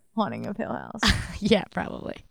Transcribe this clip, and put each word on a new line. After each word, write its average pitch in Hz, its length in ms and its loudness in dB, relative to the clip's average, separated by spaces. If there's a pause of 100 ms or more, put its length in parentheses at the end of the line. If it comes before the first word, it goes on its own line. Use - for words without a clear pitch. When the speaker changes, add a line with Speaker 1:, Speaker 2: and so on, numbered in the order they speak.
(180)
Speaker 1:
Haunting 117 300 0
of 202 100 -6
Hill - 160 -2
House. 65 300 -8
Speaker 2:
<laughs> - 180 4 (200)
Yeah, 208 280 6
probably. - 460 -6 (140)